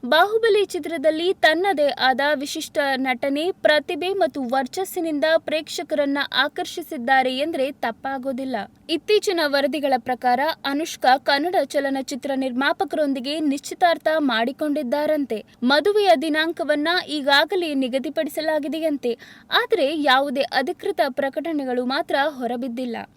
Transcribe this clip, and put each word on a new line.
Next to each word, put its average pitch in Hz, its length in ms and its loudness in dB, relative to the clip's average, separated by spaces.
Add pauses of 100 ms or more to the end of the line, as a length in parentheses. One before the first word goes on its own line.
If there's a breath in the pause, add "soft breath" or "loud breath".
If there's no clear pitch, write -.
ಬಾಹುಬಲಿ 403 580 4
ಚಿತ್ರದಲ್ಲಿ 320 680 0
ತನ್ನದೇ 320 540 2
ಆದ 254 320 2 (140)
ವಿಶಿಷ್ಟ 294 440 -6 (180)
ನಟನೆ, 277 560 -2
ಪ್ರತಿಭೆ 302 560 0
ಮತ್ತು 339 340 0
ವರ್ಚಸ್ಸಿನಿಂದ 294 840 -2 (140)
ಪ್ರೇಕ್ಷಕರನ್ನ 294 800 -2 (140)
ಆಕರ್ಷಿಸಿದ್ದಾರೆ 262 1040 0
ಎಂದ್ರೆ 285 360 -2
ತಪ್ಪಾಗೋದಿಲ್ಲ. 262 840 -6 (340)
ಇತ್ತೀಚಿನ 359 560 0
ವರದಿಗಳ 277 520 0
ಪ್ರಕಾರ 247 420 0 (240)
ಅನುಷ್ಕಾ 277 540 2
ಕನ್ನಡ 302 460 0
ಚಲನಚಿತ್ರ 269 720 -4
ನಿರ್ಮಾಪಕರೊಂದಿಗೆ 277 1040 -2
ನಿಶ್ಚಿತಾರ್ಥ 320 680 0 (100)
ಮಾಡಿಕೊಂಡಿದ್ದಾರಂತೆ. 285 1300 -2 (180 soft breath)
ಮದುವೆಯ 359 480 4 (120)
ದಿನಾಂಕವನ್ನ 311 680 0 (200)
ಈಗಾಗಲೇ 302 680 2
ನಿಗದಿಪಡಿಸಲಾಗಿದೆಯಂತೆ. 294 1400 -2 (320 loud breath)
ಆದ್ರೆ 339 520 0
ಯಾವುದೇ 277 380 2
ಅಧಿಕೃತ 320 680 -2
ಪ್ರಕಟಣೆಗಳು 277 760 -4
ಮಾತ್ರ 302 320 -2 (100)
ಹೊರಬಿದ್ದಿಲ್ಲ. 247 680 -4 (200)